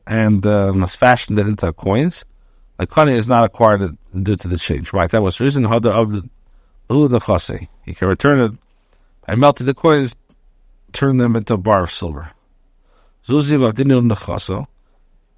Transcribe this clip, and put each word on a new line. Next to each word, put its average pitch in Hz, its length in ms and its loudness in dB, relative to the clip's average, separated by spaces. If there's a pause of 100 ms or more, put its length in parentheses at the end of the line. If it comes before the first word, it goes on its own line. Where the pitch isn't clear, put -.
and, 107 380 0
um, 98 360 2
has 92 140 -4
fashioned 123 420 2
it 101 100 0
into 101 260 -2
coins. 131 500 -2 (540)
The 90 100 -4
Kani 151 260 2
is 113 140 0
not 120 160 4
acquired 101 540 2 (240)
due 98 140 0
to 90 120 -10
the 87 100 -2
change. - 360 -6
Right, 87 160 0
that 110 120 0
was 92 160 -2
the 117 60 -4
reason. 139 200 0
Hadar 113 280 0
of 107 200 0
the, 98 180 -8 (600)
who 143 180 2
the 120 120 2
Chasi. - 480 -4 (160)
He - 100 -14
can 92 140 -4
return 139 320 2
it 110 120 2 (720)
by 107 100 -6
melting 135 300 2
the 135 80 0
coins, 147 420 0 (760)
turn 135 260 0
them 120 180 2
into 113 180 -2
a 107 40 0
bar 95 260 2
of 85 80 -8
silver. 80 400 -10 (960)
Zuzi 147 320 0
Vavdinu 123 540 2
Nechaso. - 560 -8 (720)